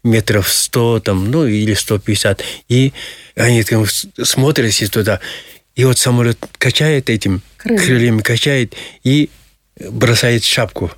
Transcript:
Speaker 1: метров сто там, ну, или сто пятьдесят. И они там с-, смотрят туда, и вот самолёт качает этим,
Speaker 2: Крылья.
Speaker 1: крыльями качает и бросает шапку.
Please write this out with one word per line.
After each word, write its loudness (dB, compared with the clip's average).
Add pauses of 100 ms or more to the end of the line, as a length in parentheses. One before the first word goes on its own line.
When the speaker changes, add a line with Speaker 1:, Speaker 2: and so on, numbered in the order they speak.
Speaker 1:
метров 2
сто 0
там, -2
ну, 2
или 0
сто -2
пятьдесят. -2 (280)
И 2 (420)
они 2
там 0
с-, -4 (160)
смотрят 0 (180)
туда, 0 (560)
и 2
вот 4
самолёт 2 (180)
качает 0
этим, -2 (160)
Speaker 2:
Крылья. 0
Speaker 1:
крыльями 2
качает -2 (280)
и 2 (500)
бросает 0
шапку. -4